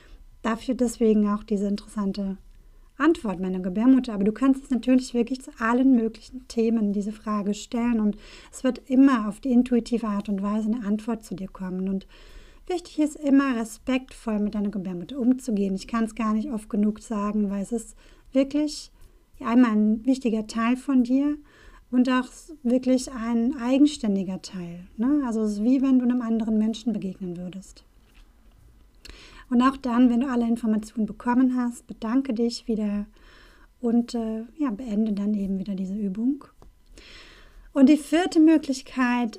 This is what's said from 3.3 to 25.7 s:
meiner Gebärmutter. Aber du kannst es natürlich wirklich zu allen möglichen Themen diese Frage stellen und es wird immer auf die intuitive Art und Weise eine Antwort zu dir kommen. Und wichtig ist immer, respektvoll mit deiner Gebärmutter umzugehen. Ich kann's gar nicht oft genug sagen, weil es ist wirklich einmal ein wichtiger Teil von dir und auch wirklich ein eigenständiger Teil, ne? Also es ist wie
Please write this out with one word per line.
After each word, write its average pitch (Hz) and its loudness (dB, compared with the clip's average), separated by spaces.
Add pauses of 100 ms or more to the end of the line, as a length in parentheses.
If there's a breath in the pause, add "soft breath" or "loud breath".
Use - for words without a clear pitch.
meiner 185 -4
Gebärmutter. 226 2
Aber 196 -2
du 214 2
kannst 269 0
es - -10
natürlich 254 2
wirklich 240 -2
zu 302 -18
allen 247 4
möglichen 226 -2
Themen 226 0
diese 202 -4
Frage 208 -4
stellen 233 -2
und 208 0 (340 loud breath)
es - -8
wird 247 -2
immer 254 4
auf 202 -6
die 269 -2
intuitive 233 2
Art 208 -2
und 196 -2
Weise 214 -2
eine 240 -4
Antwort 214 -4
zu - -14
dir 190 -10
kommen. 185 -6
Und 190 -4 (640 soft breath)
wichtig 349 -6
ist 302 0
immer, 277 2
respektvoll 226 -4
mit 208 -2
deiner 202 -2
Gebärmutter 185 -8
umzugehen. 220 0
Ich 190 -8
kann's 226 -4
gar 220 -2
nicht 220 -4
oft 214 -10
genug 208 -2
sagen, 208 -4
weil 196 -4
es - -10
ist 233 -8 (360 soft breath)
wirklich 294 -2 (500)
einmal 240 4
ein 214 2
wichtiger 220 0
Teil 226 0
von 254 2
dir 277 2 (540 soft breath)
und 254 4
auch 254 0 (360)
wirklich 254 2
ein 233 -2
eigenständiger 226 2
Teil, 175 -12
ne? 277 2
Also 220 -2
es 214 -2
ist 208 -6
wie 254 2